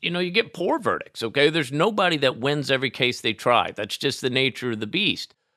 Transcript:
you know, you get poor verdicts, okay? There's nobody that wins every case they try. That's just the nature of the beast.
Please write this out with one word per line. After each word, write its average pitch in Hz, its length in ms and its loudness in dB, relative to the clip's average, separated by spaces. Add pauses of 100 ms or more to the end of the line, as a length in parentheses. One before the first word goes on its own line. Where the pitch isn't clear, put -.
you 165 80 -4
know, 175 80 -2
you 180 140 -2
get - 240 0
poor 220 240 -2
verdicts, 110 420 -4
okay? 139 300 4
There's 151 200 -2
nobody 180 460 2
that 131 220 2
wins 139 320 0
every 131 180 2
case 120 320 0
they 110 120 0
try. 104 360 2
That's 104 260 -8
just - 260 -4
the 127 100 0
nature 127 400 -2
of 110 80 -4
the 107 80 -6
beast. 160 480 -4 (220)